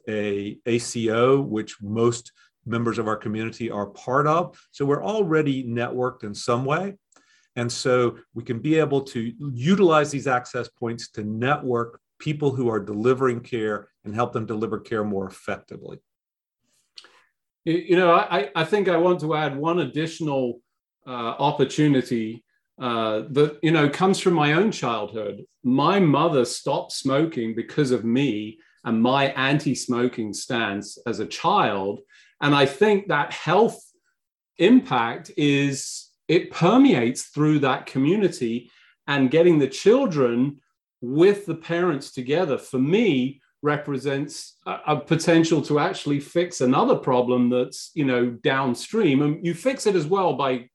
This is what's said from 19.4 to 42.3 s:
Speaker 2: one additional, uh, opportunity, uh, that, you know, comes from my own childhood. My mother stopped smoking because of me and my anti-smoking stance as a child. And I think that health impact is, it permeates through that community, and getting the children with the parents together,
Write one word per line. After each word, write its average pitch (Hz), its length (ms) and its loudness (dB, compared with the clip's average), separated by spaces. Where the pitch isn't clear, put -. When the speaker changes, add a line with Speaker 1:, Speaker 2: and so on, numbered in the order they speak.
Speaker 2:
one 165 220 -2
additional, 143 800 -4
uh, 120 320 -6
opportunity, 135 1080 0
uh, 117 520 -2
that, 147 300 0
you 156 100 2
know, 151 180 4
comes 185 300 0
from 185 140 2
my 147 200 2
own 196 180 2
childhood. 107 720 -6
My 143 380 2
mother 147 460 4
stopped - 480 -6
smoking 135 600 -2
because 123 380 -2
of 113 140 0
me 117 540 -2
and 113 160 0
my 135 320 2
anti-smoking 123 1000 -2
stance 104 720 -6
as 104 140 -6
a 107 80 -4
child. 110 720 0
And 143 160 2
I 139 100 6
think 202 440 2
that 147 240 -2
health 196 440 0
impact 143 800 2
is, 143 720 -2
it 165 220 2
permeates 175 760 4
through 151 360 0
that 139 260 0
community, 135 840 0
and 135 240 2
getting 165 300 6
the 135 80 2
children 143 920 2
with 170 440 2
the 160 100 -6
parents 170 580 -4
together, 139 440 -2